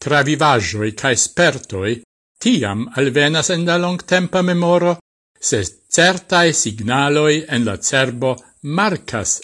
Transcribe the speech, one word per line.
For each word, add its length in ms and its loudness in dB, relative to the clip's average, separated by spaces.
travivaĵoj 920 0
kaj 220 0
spertoj 760 -2
tiam 540 0
alvenas 540 0
en 160 -2
la 120 2
LONGTEMPA 640 0
memoro, 540 2
se 200 0
certaj 640 2
signaloj 960 0
en 160 0
la 120 -4
cerbo 580 -2
markas 840 -4